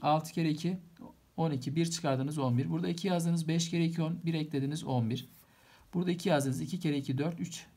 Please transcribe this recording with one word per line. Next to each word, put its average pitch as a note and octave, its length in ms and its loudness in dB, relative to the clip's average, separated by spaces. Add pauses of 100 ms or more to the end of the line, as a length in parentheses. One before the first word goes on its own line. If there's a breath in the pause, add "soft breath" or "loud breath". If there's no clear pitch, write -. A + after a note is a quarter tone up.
Altı D#3 300 2
kere E3 180 2
iki, F3 280 -2 (580)
on E3 140 2
iki. C#3 260 -2
Bir E3 100 2
çıkardınız D3 520 0
on B2 200 2
bir. D#3+ 120 0
Burada E3 180 0
iki E3+ 200 -2
yazdınız. E3+ 400 2
Beş E3 220 0
kere E3+ 140 2
iki, E3 180 0
on. D#3+ 220 -2
Bir E3 100 0
eklediniz D3+ 500 -2
on A#2+ 260 2
bir. - 180 -4 (680 loud breath)
Burada F3+ 160 0
iki F3+ 180 0
yazdınız. C3+ 320 2
İki E3 200 -4
kere C#3+ 180 2
iki, C3 200 -2
dört. E3+ 220 -2
Üç. - 260 -8 (100)